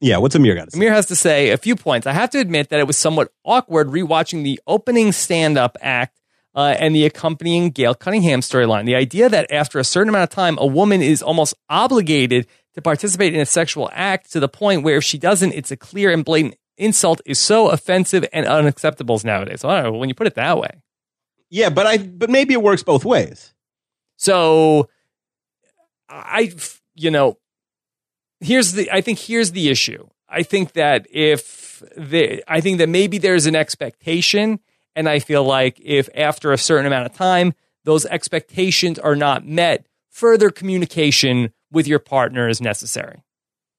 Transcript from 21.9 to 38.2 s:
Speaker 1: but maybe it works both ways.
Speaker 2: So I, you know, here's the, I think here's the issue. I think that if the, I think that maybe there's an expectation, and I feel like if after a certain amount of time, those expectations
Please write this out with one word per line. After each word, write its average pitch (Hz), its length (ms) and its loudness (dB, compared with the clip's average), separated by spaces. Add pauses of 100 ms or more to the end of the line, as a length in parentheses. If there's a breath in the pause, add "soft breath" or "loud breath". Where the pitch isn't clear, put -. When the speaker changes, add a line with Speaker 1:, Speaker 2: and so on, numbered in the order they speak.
Speaker 1:
but 196 320 -4
maybe 269 240 2
it 233 100 2
works 202 200 2
both 151 240 0
ways. 127 480 -2 (640)
Speaker 2:
So 160 720 4 (1200)
I, 175 420 -4 (420)
you 160 160 -2
know, 139 280 2 (1000)
here's 202 320 0
the, 196 180 -6
I 190 100 0
think 214 180 -4
here's 226 340 -4
the 175 160 -2
issue. - 380 -4 (220)
I 170 140 -6
think 185 300 -4
that 147 380 0
if - 720 -4 (140)
the, 156 520 -2
I 160 120 -2
think 185 180 -2
that 165 100 2
maybe 190 300 0
there's 180 280 2
an 160 100 0
expectation, 175 1040 -2 (340)
and 160 140 -2
I 147 100 0
feel 143 260 0
like 131 380 0
if 143 320 -2
after 147 380 -2
a 127 60 0
certain 143 280 0
amount 131 200 -2
of - 80 -12
time, 180 400 0 (300)
those 156 220 2
expectations 170 920 -4